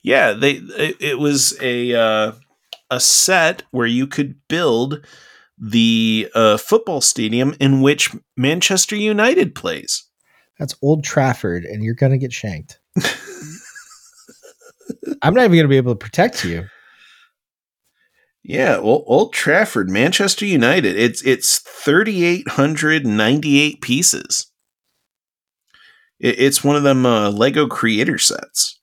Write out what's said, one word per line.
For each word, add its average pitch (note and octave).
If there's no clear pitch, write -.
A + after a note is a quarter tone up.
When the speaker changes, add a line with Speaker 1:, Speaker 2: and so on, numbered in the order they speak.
Speaker 1:
Yeah, C3+
they, C3
it, -
it C#3
was C#3+
a, A#2+
uh, A2
a B2+
set F3
where A#2+
you B2
could C#3
build C#3+
the, A2+
uh, A2
football G3
stadium B2
in C3+
which C#3+
Manchester F3
United G#3+
plays. -
Speaker 2:
That's D3
Old D3
Trafford, A2
and G#2+
you're A2+
gonna C3+
get B2+
shanked. -
Speaker 1:
<laughs> -
Speaker 2:
I'm D#3
not B3
even F3
gonna D#3
be C3+
able B2
to G#2
protect -
you. F2
Speaker 1:
Yeah, D#3
well, A2
Old D#3
Trafford, D3
Manchester F3+
United. C#3
It's, A#2
it's -
thirty-eight F3
hundred D3+
ninety-eight C#3+
pieces. -
It, A#2
it's C#3
one C#3+
of D3
them, C3
uh, G#2+
Lego C#3
creator A2+
sets. -